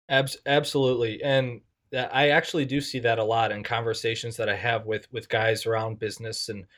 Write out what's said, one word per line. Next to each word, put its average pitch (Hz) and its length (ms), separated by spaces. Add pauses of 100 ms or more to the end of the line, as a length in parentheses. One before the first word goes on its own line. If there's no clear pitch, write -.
Abs-, 135 380
absolutely. 131 720
And 131 420 (280)
that, 127 240
I 143 140
actually 156 360
do 131 160
see 131 200
that 113 180
a 110 60
lot 113 260
in 104 140
conversations 113 720
that 110 120
I 101 60
have 110 320
with, 107 260
with 113 160
guys 110 380
around 113 320
business 110 500
and 101 180 (100)